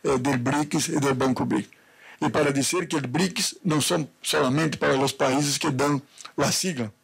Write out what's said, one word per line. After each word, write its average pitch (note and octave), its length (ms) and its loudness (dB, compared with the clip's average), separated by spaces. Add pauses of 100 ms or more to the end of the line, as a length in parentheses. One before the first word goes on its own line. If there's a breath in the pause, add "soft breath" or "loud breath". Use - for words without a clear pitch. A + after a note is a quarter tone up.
eh, C#3 160 2
del C3 200 0
brics D3 500 0
y D#3 100 0
del C#3 160 2
Banco B2+ 320 0
brics. B2 240 -2 (500 loud breath)
Y D3+ 80 0
para D3 220 2
decir C#3 380 0
que D#3+ 80 -2
el C3+ 100 -2
brics F3 560 -2
no D#3 180 2
son E3+ 300 0 (100)
solamente D3 560 0
para D3 180 2
los C3+ 200 0
países C#3 440 0
que D#3 120 0
dan C#3+ 320 0 (340 loud breath)
la C#3 140 2
sigla B2+ 400 -2 (140)